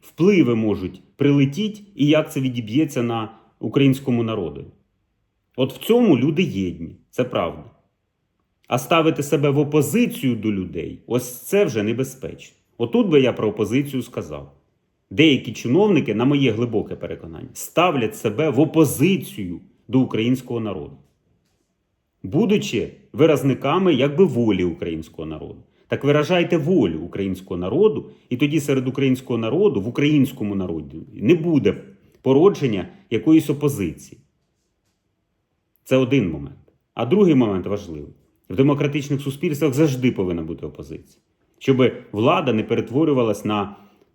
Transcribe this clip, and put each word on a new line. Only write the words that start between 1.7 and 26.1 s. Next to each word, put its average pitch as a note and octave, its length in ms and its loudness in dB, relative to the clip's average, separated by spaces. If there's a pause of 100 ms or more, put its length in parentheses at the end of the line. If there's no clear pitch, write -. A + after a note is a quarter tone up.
і C#3+ 120 2
як D#3 260 2
це C#3+ 60 -4
відіб'ється B2+ 640 -2
на A2+ 280 -4 (280)
українському B2+ 640 2
народу. F#2+ 420 -6 (880)
От C3+ 180 -2
в - 40 -18
цьому A3 400 4
люди D3+ 260 0
єдні, F2+ 520 -6 (140)
це - 140 -4
правда. D#2+ 400 -6 (1040)
А - 100 -2
ставити D#3 460 2
себе D3 260 0
в C#3+ 100 2
опозицію C#3+ 760 0
до G#2+ 160 -2
людей, E2+ 560 -6
ось - 340 -4
це G3+ 240 0
вже A2 180 -2
небезпечно. - 720 -8 (200)
Отут G#3+ 300 0
би D3 140 6
я A#2 120 2
про A2 140 -2
опозицію B2 560 -2
сказав. D#2 480 -12 (600)
Деякі C3 420 4
чиновники, D3+ 640 2
на A#2 100 0
моє C#3 260 2
глибоке A2 440 -4
переконання, E2 580 -12
ставлять C#3+ 640 0
себе B2 340 -2
в B2 100 0
опозицію D3 1000 0 (280)
до B2+ 120 2
українського B2 600 -2
народу, D#2+ 380 -10 (1300)
будучи C3+ 680 0 (220)
виразниками D3 800 2
якби C#3+ 320 4
волі A2+ 380 2
українського E2 600 -6
народу. D#2 380 -14 (240)
Так A2+ 160 -4
виражайте D3+ 540 2